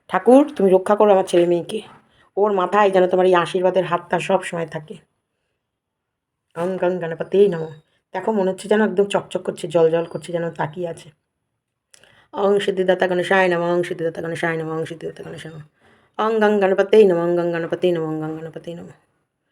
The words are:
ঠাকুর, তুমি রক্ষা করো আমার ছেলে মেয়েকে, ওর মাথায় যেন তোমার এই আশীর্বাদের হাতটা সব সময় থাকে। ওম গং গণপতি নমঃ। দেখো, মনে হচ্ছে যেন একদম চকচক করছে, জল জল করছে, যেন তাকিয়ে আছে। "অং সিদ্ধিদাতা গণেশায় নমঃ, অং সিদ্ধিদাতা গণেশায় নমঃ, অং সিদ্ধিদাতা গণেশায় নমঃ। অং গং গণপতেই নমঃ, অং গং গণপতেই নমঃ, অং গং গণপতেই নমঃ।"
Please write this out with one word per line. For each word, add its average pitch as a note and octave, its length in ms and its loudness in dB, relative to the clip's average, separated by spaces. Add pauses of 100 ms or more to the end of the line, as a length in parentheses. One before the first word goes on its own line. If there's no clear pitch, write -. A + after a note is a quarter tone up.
ঠাকুর, C4 480 4
তুমি G3 140 2
রক্ষা F#3+ 260 2
করো G#3 160 6
আমার F#3+ 120 4
ছেলে F3 220 2
মেয়েকে, F3 360 -4 (540)
ওর G#3 160 2
মাথায় G3 380 2
যেন F#3 160 4
তোমার F#3 200 2
এই F#3 80 4
আশীর্বাদের F3+ 500 0
হাতটা E3+ 360 -4
সব F#3 220 -2
সময় E3+ 240 -8
থাকে। D#3 280 -14 (1600)
ওম F3+ 200 -4
গং F3+ 220 -2
গণপতি E3 500 0
নমঃ। D#3+ 400 -8 (240)
দেখো, F#3+ 200 -4
মনে F#3+ 180 0
হচ্ছে F#3 180 -8
যেন G#3+ 160 2
একদম F#3+ 200 0
চকচক F#3 380 -6
করছে, - 260 -10
জল E3 220 4
জল E3 140 0
করছে, E3 280 -14
যেন E3+ 180 -6
তাকিয়ে E3 380 -8
আছে। D#3+ 220 -16 (1200)
"অং G3+ 280 0
সিদ্ধিদাতা F#3+ 460 0
গণেশায় F#3 420 2
নমঃ, E3+ 240 0
অং F3 100 0
সিদ্ধিদাতা E3 400 -6
গণেশায় E3 340 -4
নমঃ, D#3+ 160 -8
অং D#3+ 120 -6
সিদ্ধিদাতা E3 380 -12
গণেশায় D#3+ 320 -16
নমঃ। D3+ 80 -18 (560)
অং A3 220 -2
গং G#3 200 2
গণপতেই G3 440 4
নমঃ, F3 160 4
অং F3 160 0
গং F3 160 -2
গণপতেই E3+ 400 -2
নমঃ, D#3+ 140 -4
অং D#3 140 -6
গং D#3 180 -8
গণপতেই E3 360 -14
নমঃ।" F3 160 -18 (600)